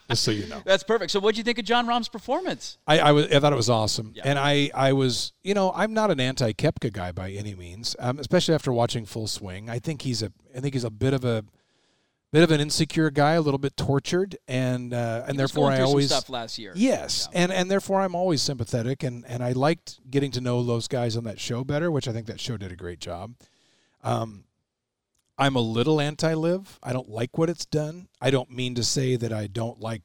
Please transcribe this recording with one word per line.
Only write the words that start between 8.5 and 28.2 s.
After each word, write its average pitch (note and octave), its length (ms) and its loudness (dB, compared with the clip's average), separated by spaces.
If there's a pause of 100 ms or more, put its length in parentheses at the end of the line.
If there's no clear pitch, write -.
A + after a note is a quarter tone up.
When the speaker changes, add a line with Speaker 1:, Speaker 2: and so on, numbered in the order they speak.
Speaker 2:
after C#3 200 0
watching A#2 320 0
Full A2 200 -6
Swing. G2+ 440 -8
I A#2 80 -6
think D3+ 240 -8
he's A#2 200 -4
a, G2+ 80 -4 (240)
I C3 60 -10
think C3+ 140 0
he's B2 100 0
a A2+ 60 -4
bit B2+ 240 0
of B2+ 100 0
a, A2+ 220 -2 (840)
bit D3+ 120 8
of E3+ 80 6
an D3+ 100 4
insecure D3+ 500 2
guy, D3 240 4
a E3+ 60 4
little D3 160 2
bit C#3 180 -4
tortured, F3 600 0 (100)
and, B2+ 460 -2
uh, A#2+ 340 -2
and C#3 100 -4
Speaker 1:
He C#3 60 0
was C3+ 80 2
Speaker 2:
therefore D3 200 4
Speaker 1:
going - 20 4
Speaker 2:
I C3+ 40 2
Speaker 1:
through C3 100 4
some C3+ 60 4
Speaker 2:
always C#3+ 160 6
Speaker 1:
stuff C3+ 200 0
last A#2+ 300 -8
year. G#2 180 -14
Speaker 2:
Yes, G3+ 560 0
Speaker 1:
Yeah. F3 120 0
Speaker 2:
and, F3+ 80 0
and F#3 180 0
therefore G3 320 2
I'm F#3 120 -2
always F3 280 0
sympathetic, B2 600 -4
and, A#2+ 240 -6
and B2 160 -6
I B2 100 0
liked C#3+ 460 0 (120)
getting C#3 220 0
to B2 100 -4
know B2 200 0
those A#2 260 -2
guys A#2+ 280 -2
on A#2 80 -4
that G#2 160 -8
show A#2+ 240 -4
better, D3 260 -2
which C#3+ 160 -2
I B2 60 -4
think A2 140 -8
that G2+ 120 -10
show A2+ 200 -6
did F#2+ 120 -10
a F2+ 60 -12
great F2 240 -10
job. F#2 340 -10 (680)
Um, A2+ 400 -4 (920)
I'm C3+ 180 2
a B2 40 4
little A#2+ 400 2
anti-live. D#3+ 800 -2
I B2+ 100 -6
don't B2+ 160 -6
like A2 300 -6
what E3 100 2
it's E3+ 180 -6
done. D3+ 400 -4 (140)